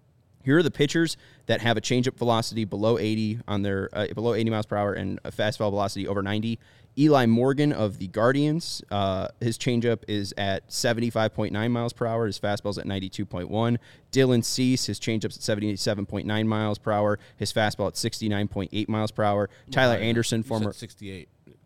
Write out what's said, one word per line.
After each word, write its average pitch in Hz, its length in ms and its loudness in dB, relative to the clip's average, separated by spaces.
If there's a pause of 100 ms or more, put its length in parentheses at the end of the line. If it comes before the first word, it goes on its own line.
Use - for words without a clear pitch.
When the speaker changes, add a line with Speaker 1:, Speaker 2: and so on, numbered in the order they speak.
(440)
Speaker 1:
Here 143 160 6
are 180 40 6
the 127 80 0
pitchers 160 460 0 (300)
that 113 140 2
have 117 140 2
a 110 60 0
changeup 123 360 0
velocity 113 480 0
below 104 340 2
eighty 110 480 0
on 101 160 -2
their, 98 280 -2
uh, 104 220 -2
below 110 220 0
eighty 113 160 2
miles 107 160 -2
per 104 100 -4
hour 101 160 0
and 98 320 -4
a - 60 -8
fastball 107 400 -2
velocity 101 360 -2
over 98 140 -2
ninety. 107 380 -4 (400)
Eli 139 280 6
Morgan 135 460 4
of 104 260 -2
the 95 80 -6
Guardians, 139 800 2
uh, 98 380 0 (120)
his 117 200 -2
changeup 117 480 0
is 101 280 -4
at 98 360 -2
seventy-five 117 600 0
point - 220 -4
nine 110 180 0
miles 117 220 -2
per 120 140 -4
hour. 113 180 0
His 98 140 -4
fastball's 101 400 -2
at - 80 -8
ninety-two 98 380 -4
point 90 240 -8
one. 117 280 2 (340)
Dylan 127 320 4
Cease, 127 440 0
his 104 120 -6
changeup's 110 380 -2
at - 60 -12
seventy-seven 104 640 -2
point 101 180 -6
nine 107 220 0
miles 107 320 0
per 110 120 -4
hour. 104 280 2 (160)
His - 180 -4
fastball 104 360 0
at - 80 -8
sixty-nine 104 500 -2
point - 260 -6
eight 107 160 -2
miles 107 220 -2
per 107 120 -2
hour. 101 260 2 (200)
Tyler 127 260 4
Speaker 2:
Wow, 98 60 -2
Speaker 1:
Anderson, 117 380 0
Speaker 2:
you 113 40 -2
said - 60 -14
Speaker 1:
former 107 240 -2
Speaker 2:
sixty-eight. 95 560 -14 (360)